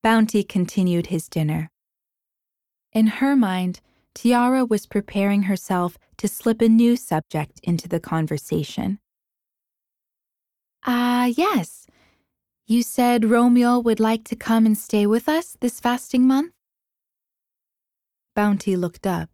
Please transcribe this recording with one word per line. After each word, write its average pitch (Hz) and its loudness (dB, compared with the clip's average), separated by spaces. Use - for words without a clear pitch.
Bounty 220 2
continued 175 -2
his 165 -6
dinner. 156 -4
In 220 2
her 277 2
mind, 185 0
Tiara 247 2
was 220 -2
preparing 202 -2
herself 185 -2
to 202 -4
slip 220 -2
a 226 4
new 233 4
subject - -6
into 175 -4
the 170 -4
conversation. 160 -6
"Ah, 247 0
yes. 285 -2
You 233 0
said 240 0
Romeo 240 4
would 226 0
like 220 0
to - -8
come 226 2
and 214 2
stay 208 -2
with 226 0
us 320 -4
this 247 -4
fasting 247 0
month?" 277 0
Bounty 202 0
looked 175 -6
up. 170 -4